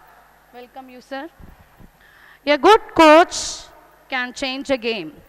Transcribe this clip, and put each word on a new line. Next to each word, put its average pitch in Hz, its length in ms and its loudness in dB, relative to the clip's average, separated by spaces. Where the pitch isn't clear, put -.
Welcome 247 360 -20
you, 254 100 -20
sir. 269 300 -16
A 294 120 -2
good 392 240 2
coach 320 720 2
can 247 240 -10
change 269 360 -10
a 269 80 -2
game. 226 360 -10